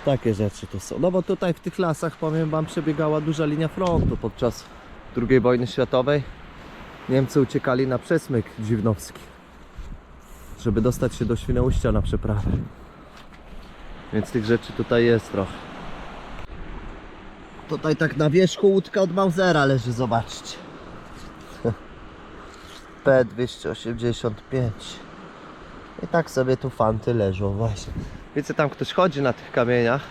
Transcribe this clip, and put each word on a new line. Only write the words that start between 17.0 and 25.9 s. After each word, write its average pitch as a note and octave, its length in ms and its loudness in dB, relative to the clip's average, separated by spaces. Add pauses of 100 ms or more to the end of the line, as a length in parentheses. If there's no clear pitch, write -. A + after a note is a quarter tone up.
Tutaj D#3 280 2
tak D#3 200 2
na D3+ 140 4
wierzchu F#3 380 6
łódka G3 320 4
od F3 140 2
Mausera F#3 500 4
leży, B2+ 280 2
zobaczcie. A#2 640 -2 (1080)
<laughs> A#2 80 2 (1300)
P C3 200 8
dwieście A2 460 -4
osiemdziesiąt A#2 800 -2
pięć. B2 460 -2 (1080)